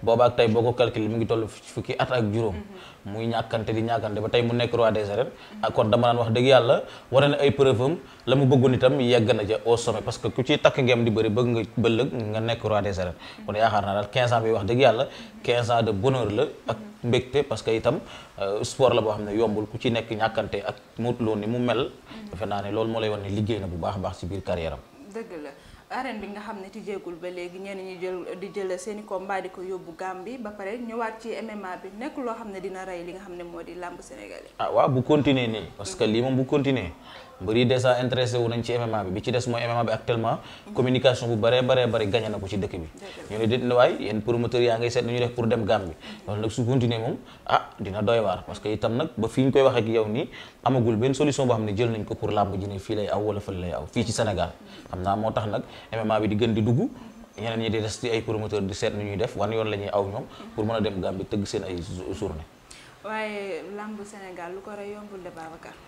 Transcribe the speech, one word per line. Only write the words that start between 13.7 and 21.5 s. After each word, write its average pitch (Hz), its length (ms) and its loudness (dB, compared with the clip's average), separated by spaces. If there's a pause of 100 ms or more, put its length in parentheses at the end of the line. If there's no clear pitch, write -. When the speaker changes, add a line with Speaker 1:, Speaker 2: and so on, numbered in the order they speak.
Speaker 1:
naa 98 80 -2
daal 104 160 -2
quinze 123 220 2
ans 117 80 4
bi 113 100 2
wax 104 160 0
dëgg 120 140 2
yàlla, 123 260 6 (380)
quinze 120 260 2
ans 117 140 4
de 110 80 0
bonheur 113 400 2
la 113 100 2 (260)
ak 113 80 -2
Speaker 2:
Mhm. - 320 -10
Speaker 1:
mbégte, 131 400 2
parce - 140 -4
que - 80 -2
itam, 120 300 2 (400)
euh, 101 240 -2
sport 123 280 4
la 117 80 4
boo 110 120 0
xam 104 120 -4
ne 104 120 -4
yombul 107 300 2
ku 117 120 -10
ci 127 120 0
nekk 113 200 -2
ñàkkante 107 560 -2
ak 104 80 -4 (240)
Modou 120 280 -2
Lo 110 100 0
ni 104 100 -2
mu 120 120 -2